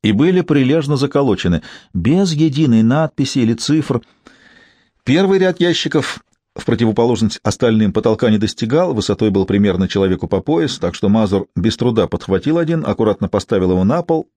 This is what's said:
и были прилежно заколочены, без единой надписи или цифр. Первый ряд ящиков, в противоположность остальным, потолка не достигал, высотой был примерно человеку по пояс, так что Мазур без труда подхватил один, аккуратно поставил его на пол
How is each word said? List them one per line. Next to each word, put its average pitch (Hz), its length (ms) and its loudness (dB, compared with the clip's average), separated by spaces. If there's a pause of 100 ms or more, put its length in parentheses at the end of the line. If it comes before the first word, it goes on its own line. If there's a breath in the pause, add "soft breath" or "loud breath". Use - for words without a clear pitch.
и 107 80 4
были 180 300 2
прилежно 143 540 2
заколочены, 123 680 0 (300 loud breath)
без 160 400 0
единой 143 520 2
надписи 139 560 0
или 113 140 2
цифр. 143 480 -2 (1000 soft breath)
Первый 190 380 2
ряд 185 180 0
ящиков, - 640 -2 (340)
в - 100 -14
противоположность 113 800 0
остальным, 110 500 0
потолка 110 380 0
не 110 80 2
достигал, 131 560 -2
высотой 104 360 0
был 95 160 0
примерно 95 420 0
человеку 92 400 -2
по 95 120 -2
пояс, 160 380 -2
так 90 160 -4
что 104 140 -2
Мазур 101 480 0
без 107 200 -2
труда 113 300 -2
подхватил 95 520 -2
один, 165 280 -4
аккуратно 104 420 -2
поставил 92 440 -2
его 92 100 0
на 143 200 0
пол 160 340 -4